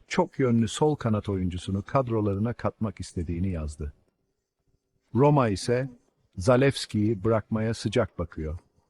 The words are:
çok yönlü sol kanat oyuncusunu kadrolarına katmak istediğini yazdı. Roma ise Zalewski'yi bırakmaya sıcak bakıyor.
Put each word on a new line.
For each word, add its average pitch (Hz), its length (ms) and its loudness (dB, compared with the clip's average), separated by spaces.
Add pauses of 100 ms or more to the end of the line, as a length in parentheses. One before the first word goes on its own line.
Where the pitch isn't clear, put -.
çok - 320 -2
yönlü 117 280 4
sol 151 280 0
kanat 107 340 -2
oyuncusunu 92 540 -2
kadrolarına 113 720 -2
katmak - 460 -6
istediğini 87 500 -4
yazdı. 76 440 -8 (1200)
Roma 139 340 6
ise 123 400 -2 (460)
Zalewski'yi 113 880 2
bırakmaya 110 500 0
sıcak - 460 -2
bakıyor. 80 400 -8 (300)